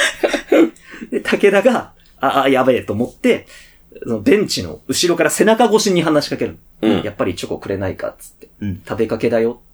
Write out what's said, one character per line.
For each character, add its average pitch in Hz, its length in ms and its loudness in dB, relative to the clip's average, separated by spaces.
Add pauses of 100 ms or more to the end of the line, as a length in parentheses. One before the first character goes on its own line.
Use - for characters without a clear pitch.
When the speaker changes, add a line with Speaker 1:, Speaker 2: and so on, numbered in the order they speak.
(480)
Speaker 1:
<laughs> - 640 0
で、 226 100 -4
武 196 320 2
田 196 80 4
が、 214 300 0 (280)
あ、 135 240 0
あ、 139 60 2
や 127 140 4
べ 123 140 4
え 95 40 -2
と 104 120 -8
思 113 120 -2
っ - 80 -14
て、 - 340 -2 (560)
そ - 60 -10
の 113 120 -2
ベ 139 160 4
ン 202 100 0
チ - 160 -6
の - 240 -12
後 175 200 -2
ろ 170 100 2
か 165 60 0
ら 151 60 2
背 - 160 0
中 220 200 4
越 214 140 2
し 208 120 0
に 175 100 2
話 156 240 2
し - 40 -12
か 135 60 -4
け 117 100 -4
る。 - 120 -10 (240)
Speaker 2:
う 107 80 2
ん。 95 140 2
Speaker 1:
「や 104 80 -8
っ - 40 -16
ぱ - 100 -4
り 90 100 -4
チ - 100 -10
ョ - 40 -18
コ - 100 -6
く - 100 -14
れ 98 80 -2
な 95 100 -4
い 90 80 -6
か」、 - 240 -8
つ - 80 -20
っ - 40 -20
て。 - 180 -20 (100)
Speaker 3:
う 104 60 -8
ん。 98 220 -6
Speaker 1:
「食 104 120 -8
べ 110 80 2
か 117 100 -4
け 117 120 -2
だ 113 100 2
よ。 117 220 -2 (120)